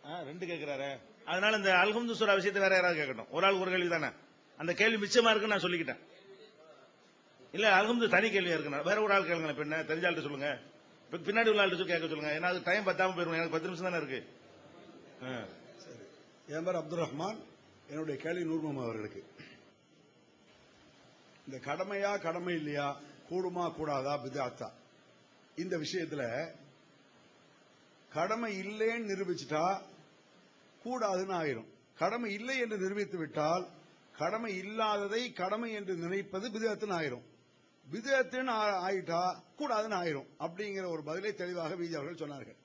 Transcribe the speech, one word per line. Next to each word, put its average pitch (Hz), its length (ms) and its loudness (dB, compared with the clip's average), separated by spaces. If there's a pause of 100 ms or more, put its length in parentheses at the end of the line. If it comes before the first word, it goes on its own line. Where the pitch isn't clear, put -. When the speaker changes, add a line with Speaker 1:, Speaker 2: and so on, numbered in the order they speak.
Speaker 1:
ஆ, 165 160 -8
ரெண்டு 165 240 -8
கேக்குறாரே. 143 540 -4 (260)
அதனால 202 320 4
இந்த 196 140 4
அல்ஹம்து 214 420 6
சூரா 202 200 6
விஷயத்தை 196 280 4
வேற 190 140 6
யாராவது 175 260 4
கேட்கட்டும். 131 280 -4
ஒரு 165 160 2
ஆள் 196 80 8
ஒரு 185 180 0
கேள்வி 180 160 2
தானே, 160 220 0 (480)
அந்த 165 160 -2
கேள்வி 208 320 4
மிச்சமா 233 240 8
இருக்குன்னு 214 180 4
நான் 208 120 2
சொல்லிக்கிட்டேன். 170 400 0 (1500)
இல்ல, 196 300 6
அல்ஹம்து 226 280 2
தனி 202 200 6
கேள்வியா 180 280 2
இருக்குண்ணா. 143 260 -2
வேற 202 180 2
ஒரு 208 120 4
ஆள் 196 100 6
கேளுங்களேன், 160 360 -2
பின்ன 151 240 -2
தெரிஞ்ச 165 240 0
ஆள்கிட்ட 160 140 2
சொல்லுங்க. 139 380 -4 (520)
பி-, 156 40 -4
பின்னாடி 202 340 2
உள்ள 208 160 6
ஆள்கிட்ட 185 120 0
சொல்லி 180 80 -2
கேட்க 165 220 0
சொல்லுங்க. 151 320 -2
ஏன்னா 175 100 0
அது 180 140 -2
டைம் 190 240 2
பத்தாம 185 300 2
போயிரும். 170 160 0
எனக்கு 165 160 0
பத்து 160 180 -2
நிமிஷம் 180 240 -4
தானே 175 60 -2
இருக்கு. 135 300 -4 (960)
ஆ. 127 220 -6 (320)
Speaker 2:
சரி. - 300 -18 (400)
என் 156 160 -6
பேர் 180 120 0
அப்துல் 160 240 -4
ரஹ்மான். 170 440 -4 (460)
என்னுடைய 147 320 -4
கேள்வி 175 220 -2
நூர் 160 160 0
முகமது 139 260 -4
அவர்களுக்கு. 110 380 -6 (2250)
இந்த 135 260 -6
கடமையா, 196 480 0
கடமை 175 340 -2
இல்லையா, 143 420 -2 (320)
கூடுமா, 180 460 -2
கூடாதா, 143 440 0
பிதாத்தா, 127 500 -6 (840)
இந்த 180 220 -2
விஷயத்துல 151 760 -4 (1600)
கடமை 208 500 -2
இல்லைன்னு 214 500 -2
நிரூபிச்சுட்டா 180 720 0 (1040)
கூடாதுன்னு 196 500 0
ஆயிரும். 143 320 -2 (300)
கடமை 208 360 0
இல்லை 247 260 -4
என்று 226 180 -2
நிரூபித்து 196 400 -2
விட்டால் 160 500 0 (500)
கடமை 202 400 -2
இல்லாததை 214 760 -2
கடமை 214 380 -2
என்று 202 240 -4
நினைப்பது 185 540 -4
பிதஅத்துன்னு 214 500 -2
ஆயிரும். 131 260 -4 (640)
பிதஅத்துன்னு 254 560 0
ஆ-, 208 420 2
ஆயிட்டா 175 500 0 (200)
கூடாதுன்னு 220 380 0
ஆயிரும் 160 300 -2 (120)
அப்படிங்கிற 185 480 -4
ஒரு 160 160 -4
பதிலை 190 300 -4
தெளிவாக 175 420 -4
விஜி 170 200 -4
அவர்கள் 151 320 -6
சொன்னார்கள். 127 380 -12